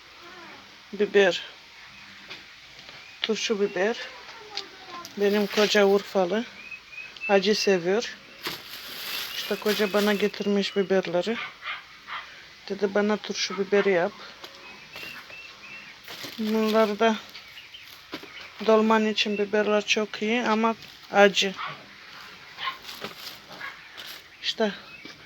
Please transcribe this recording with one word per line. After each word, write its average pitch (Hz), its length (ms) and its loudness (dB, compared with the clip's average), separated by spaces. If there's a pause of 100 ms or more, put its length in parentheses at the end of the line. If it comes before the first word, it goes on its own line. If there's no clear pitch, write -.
(920)
Biber, 202 500 4 (1800)
turşu 214 380 -2
biber. 202 360 0 (1200)
Benim 202 300 2
koca 208 380 4
Urfalı, 196 600 2 (840)
acı 196 260 4
seviyor. 190 600 0 (1200)
İşte - 180 -4
koca 202 380 0
bana 208 220 4
getirmiş 202 640 0
biberleri. 185 600 2 (1300)
Dedi, 196 260 -2
"Bana 208 220 4
turşu 190 420 -4
biberi 196 320 4
yap." 175 220 4 (2250)
Bunlar 220 600 4
da 220 180 4 (1500)
dolman 220 400 6
için 208 320 0
biberler 208 480 2
çok - 360 -2
iyi 226 200 0
ama 220 320 2 (380)
acı. 196 420 6 (3000)
İşte 208 300 0 (540)